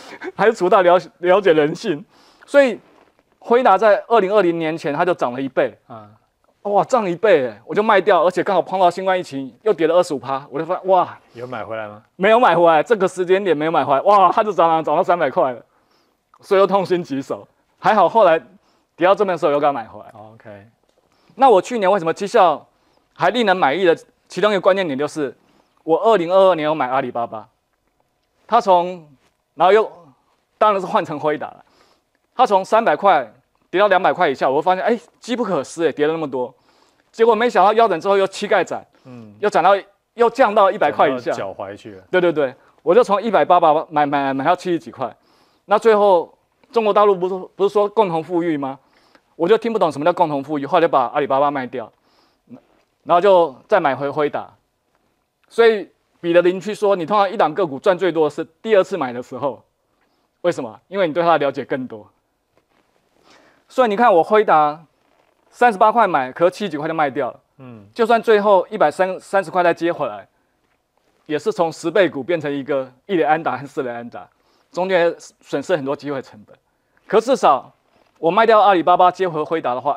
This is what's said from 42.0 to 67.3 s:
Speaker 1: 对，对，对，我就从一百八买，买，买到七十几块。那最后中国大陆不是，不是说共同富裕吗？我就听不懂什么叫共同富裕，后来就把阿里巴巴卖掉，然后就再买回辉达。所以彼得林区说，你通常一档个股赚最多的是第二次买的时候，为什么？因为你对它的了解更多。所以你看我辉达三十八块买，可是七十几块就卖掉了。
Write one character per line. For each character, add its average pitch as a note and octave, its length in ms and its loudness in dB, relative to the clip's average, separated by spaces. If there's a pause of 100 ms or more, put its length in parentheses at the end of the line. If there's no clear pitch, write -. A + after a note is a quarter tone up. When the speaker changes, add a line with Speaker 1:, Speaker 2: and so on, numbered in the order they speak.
Speaker 1:
对， F#3 80 2
对， F3 140 2
对， C#3 200 -4 (280)
我 E3 120 0
就 A#3 100 6
从 G3 180 -2
一 A3+ 100 -6
百 D#3+ 140 2
八 F3 140 4 (300)
买， D3+ 160 -2
买， C#3 280 -2
买 C3+ 100 -6
到 E3+ 120 0
七 F3+ 160 -6
十 E3 80 -2
几 A2+ 120 -18
块。 B2 240 -10 (500)
那 G3+ 140 0
最 A3 160 4
后 G3+ 400 0 (360)
中 A3+ 120 -2
国 G#3 100 0
大 G#3 120 4
陆 G3+ 100 2
不 F3+ 140 -4
是， F#3 260 -10
不 G3 120 -2
是 G3 40 -6
说 G#3 160 0
共 G3+ 220 0
同 D#3+ 140 -6
富 E3+ 200 -4
裕 E3 140 -4
吗？ C#3 200 -10 (600)
我 E3 100 -2
就 A3 100 4
听 A3+ 140 -6
不 A3 80 -4
懂 F3 120 0
什 C3+ 60 -10
么 D3 60 -6
叫 F3 80 0
共 F3 160 -2
同 C#3+ 160 -6
富 D3 160 -8
裕， C#3 60 -8
后 E3+ 140 0
来 - 20 0
就 E3 60 2
把 C#3 200 0
阿 C3 120 -6
里 C#3+ 80 -2
巴 C3+ 120 0
巴 C#3+ 120 0
卖 C3+ 160 -6
掉， A#2+ 240 -12 (1120)
然 E3 120 0
后 F3 60 2
就 F3 340 4 (120)
再 G3+ 120 2
买 C#3+ 160 0
回 C#3 140 -6
辉 D3 180 -2
达。 A2 240 -10 (960)
所 A#3 200 2
以 G#3 200 0 (320)
彼 E3+ 140 -2
得 F3 80 6
林 F3+ 180 0
区 G3+ 140 -8
说， G3+ 220 -2
你 F3 100 -6
通 G#3 100 -4
常 G3+ 140 0
一 G#3+ 80 -10
档 G3 160 0
个 G3+ 120 -2
股 C#3 140 -6
赚 F#3+ 160 0
最 F3 160 -2
多 D#3 140 0
的 D3 40 0
是 D#3+ 140 -10 (200)
第 A3 120 0
二 F#3+ 80 4
次 F#3 140 -10
买 C3 160 -6
的 B2 80 -10
时 C3 160 -14
候， A#2+ 260 -8 (800)
为 F3 100 -2
什 D3+ 120 -6
么？ A2 240 -14
因 F#3 100 -12
为 F#3+ 100 0
你 D3 60 -6
对 F3 80 -2
它 E3+ 120 2
的 D#3 40 4
了 C#3+ 140 -2
解 B2+ 120 -8
更 C3 240 -8
多。 G#2 220 -18 (1600)
所 B3+ 180 0
以 A3+ 40 0
你 G3+ 60 -4
看 A#3 160 4
我 E3 120 4
辉 G#3+ 200 2
达 D#3 400 0 (680)
三 A#3+ 200 2
十 G3 60 -4
八 A3 140 4
块 A3 160 2
买， C3+ 240 -2
可 E3 140 0
是 F#3 60 2
七 G#3 140 -10
十 F#3+ 40 -6
几 D3+ 60 -10
块 D3 120 -8
就 D#3+ 80 -6
卖 D#3 120 0
掉 C3 220 -6
了。 - 100 -16 (180)